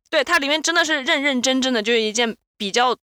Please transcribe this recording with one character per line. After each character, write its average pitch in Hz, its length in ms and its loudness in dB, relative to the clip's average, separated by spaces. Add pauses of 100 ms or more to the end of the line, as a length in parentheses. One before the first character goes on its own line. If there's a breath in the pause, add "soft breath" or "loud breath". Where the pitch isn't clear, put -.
对， 294 160 0
他 339 140 2
里 269 100 -2
面 311 140 0
真 330 120 -2
的 339 100 2
是 302 180 -2
认 285 200 0
认 269 200 0
真 262 180 0
真 262 100 0
的， 233 120 0
就 226 100 0
是 233 80 2
一 220 100 -2
件 226 240 -2 (220)
比 202 140 -6
较 240 260 0 (220)